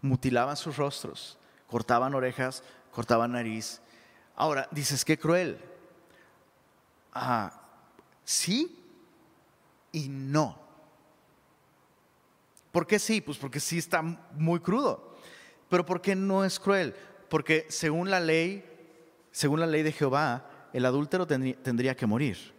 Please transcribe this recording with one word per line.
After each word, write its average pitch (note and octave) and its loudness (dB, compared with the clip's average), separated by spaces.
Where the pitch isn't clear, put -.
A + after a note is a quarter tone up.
Mutilaban B2+ 2
sus D3 -8
rostros, - -6
cortaban A#2+ 2
orejas, B2+ -2
cortaban A#2 2
nariz. A2+ -6
Ahora, C#3+ 0
dices, C#3+ -2
"Qué D#3 2
cruel". E3 0
Ah, A#2+ -2
sí - -2
y D3 -6
no. C3+ -2
¿Por E3+ 0
qué G#3+ 4
sí? G#3 2
Pues D3 -8
porque C#3 -6
sí E3 -2
está E3 0
muy E3 -2
crudo. G3 -2
Pero F3+ 4
¿por F3+ -2
qué F#3+ 0
no F#3+ 2
es F#3+ 0
cruel? F#3+ 2
Porque D#3 2
según E3+ -2
la F#3+ 4
ley, E3+ 2
según D3 2
la E3 2
ley D#3 2
de D3+ 0
Jehová, C3+ 0
el B2+ 0
adúltero D3 2
tendrí-, C3 0
tendría B2+ 0
que B2+ -2
morir. A2+ 0